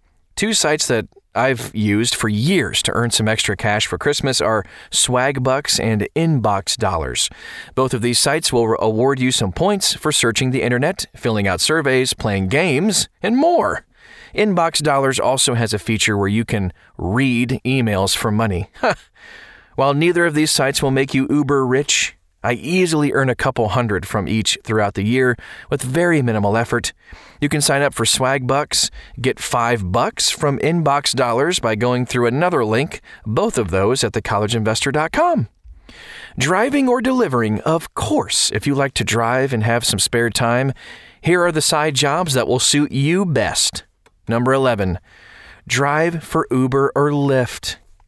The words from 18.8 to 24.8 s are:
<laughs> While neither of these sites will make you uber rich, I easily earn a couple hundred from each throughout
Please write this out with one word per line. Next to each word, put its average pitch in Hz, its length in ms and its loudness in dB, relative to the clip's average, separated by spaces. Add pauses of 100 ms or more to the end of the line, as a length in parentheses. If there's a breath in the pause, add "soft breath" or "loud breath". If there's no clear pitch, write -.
<laughs> - 920 -8
While 139 180 2
neither 170 320 2
of 160 80 0
these 151 160 2
sites 139 320 0
will 139 80 0
make 135 240 0
you 131 160 0
uber 139 380 2
rich, - 480 0 (280)
I 113 100 0
easily 160 600 0
earn 135 160 2
a 117 60 -2
couple 120 340 -2
hundred 104 380 -2
from 98 200 -2
each 104 360 -2
throughout 107 300 0